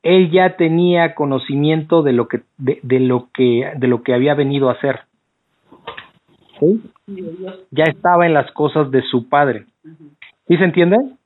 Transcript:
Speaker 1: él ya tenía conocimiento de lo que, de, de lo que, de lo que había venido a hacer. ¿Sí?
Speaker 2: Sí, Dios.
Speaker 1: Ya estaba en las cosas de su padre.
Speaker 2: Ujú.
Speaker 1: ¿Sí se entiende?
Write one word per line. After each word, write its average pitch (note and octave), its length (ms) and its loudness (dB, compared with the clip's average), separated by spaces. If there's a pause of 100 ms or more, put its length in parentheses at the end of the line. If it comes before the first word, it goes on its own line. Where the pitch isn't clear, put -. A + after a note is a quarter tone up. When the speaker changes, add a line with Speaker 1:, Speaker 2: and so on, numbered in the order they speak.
Speaker 1:
él F3+ 280 4
ya F#3 260 2
tenía E3+ 580 0
conocimiento D3+ 880 0
de C#3+ 100 0
lo A#2+ 160 0
que, A#2 140 -6 (160)
de, C#3 240 -2
de B2+ 180 0
lo B2+ 320 0
que, B2 440 0
de B2+ 120 -2
lo A#2+ 140 0
que C3 120 -2
había C3+ 200 2
venido C#3 340 0
a B2 60 0
hacer. C3+ 260 -4 (1600)
¿Sí? G3 220 0 (240)
Speaker 2:
Sí, G3+ 80 -16 (240)
Dios. F#3 220 -16 (100)
Speaker 1:
Ya D3 140 0
estaba F3 420 2
en E3 80 0
las C#3+ 180 -2
cosas D3 380 -2
de C3 120 0
su A#2+ 260 -4
padre. C3+ 360 0 (200)
Speaker 2:
Ujú. - 260 -20 (360)
Speaker 1:
¿Sí F3 120 2
se F#3 60 2
entiende? F3 320 2 (300)